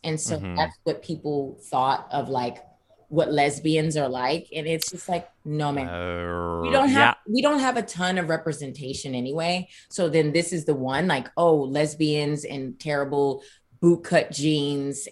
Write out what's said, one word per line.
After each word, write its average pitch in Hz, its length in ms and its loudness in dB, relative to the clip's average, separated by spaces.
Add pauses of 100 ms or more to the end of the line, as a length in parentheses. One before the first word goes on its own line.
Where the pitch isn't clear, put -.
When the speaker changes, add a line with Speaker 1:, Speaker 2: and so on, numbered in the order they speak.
Speaker 1:
And 156 160 -2
so 165 160 -4
Speaker 2:
Mm-hmm. 95 220 -6
Speaker 1:
that's 156 260 0
what 165 180 -2
people 147 560 -6 (120)
thought 131 420 0
of, 135 160 -2
like, 123 300 -4 (500)
what 147 240 2
lesbians 156 640 2
are 139 140 0
like. 127 440 -2
And 151 140 -6
it's 160 220 -2
just - 180 -12
like, 175 220 -4 (160)
no, 151 260 -2
man. 139 160 -2
Speaker 2:
Uh, 87 760 -4
Speaker 1:
We 82 80 0
don't 269 180 4
have, 269 260 4 (100)
Speaker 2:
yeah. 208 80 -6
Speaker 1:
we 254 80 2
don't 294 180 4
have 254 180 0
a 226 60 0
ton 180 340 -2
of 165 120 -2
representation 143 840 -6
anyway. 160 540 -2 (200)
So 175 200 -2
then 151 240 4
this 170 180 0
is 165 140 -4
the 151 80 2
one, 135 340 0
like, 139 300 0
oh, 170 180 6
lesbians 147 880 0
in 131 340 -8
terrible 139 640 0 (380)
bootcut 170 500 4
jeans 143 800 -2